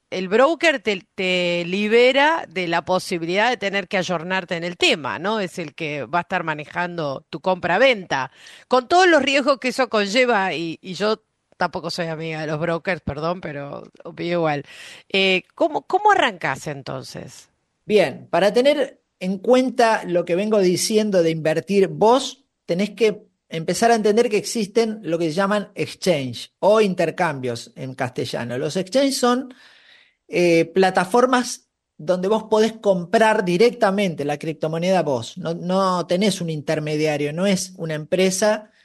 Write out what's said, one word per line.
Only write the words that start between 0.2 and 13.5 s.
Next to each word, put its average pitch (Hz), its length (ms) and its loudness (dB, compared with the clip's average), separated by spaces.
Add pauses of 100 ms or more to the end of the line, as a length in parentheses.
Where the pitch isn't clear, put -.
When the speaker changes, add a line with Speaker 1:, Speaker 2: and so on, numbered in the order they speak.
Speaker 1:
broker 269 520 2
te, 202 340 -4
te 175 520 -2
libera 240 800 2
de 170 220 -6
la 170 160 0
posibilidad 180 640 0
de 247 80 0
tener 196 320 -4
que - 80 -4
ayornarte 180 600 -4
en 165 80 -6
el 175 120 -8
tema, 160 420 0
¿no? 208 220 -4
Es 190 180 -8
el 156 160 -10
que 147 300 -8
va 139 140 -4
a 175 40 0
estar 180 220 -4
manejando 165 840 -6
tu 190 100 -10
compra-venta, 185 880 0 (380)
con 247 200 2
todos 359 200 6
los 311 140 6
riesgos 277 360 2
que 254 100 -4
eso 240 200 0
conlleva, 208 640 2
y, 160 300 -6
y 185 120 -10
yo 208 280 -2 (360)
tampoco 175 300 -4
soy 170 200 -6
amiga 160 340 -8
de 151 60 -6
los 151 120 -4
brokers, 170 400 -4
perdón, 165 400 -6
pero 143 420 -12 (220)